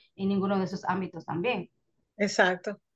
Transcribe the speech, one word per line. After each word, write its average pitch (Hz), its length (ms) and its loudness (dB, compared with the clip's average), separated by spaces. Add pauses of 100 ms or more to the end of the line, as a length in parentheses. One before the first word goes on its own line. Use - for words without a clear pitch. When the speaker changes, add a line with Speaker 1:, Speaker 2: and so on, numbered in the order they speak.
(160)
Speaker 1:
en 196 140 -2
ninguno 196 300 2
de 190 60 2
esos 185 200 -8
ámbitos 180 400 -4
también. 180 440 -2 (480)
Speaker 2:
Exacto. 196 640 2 (160)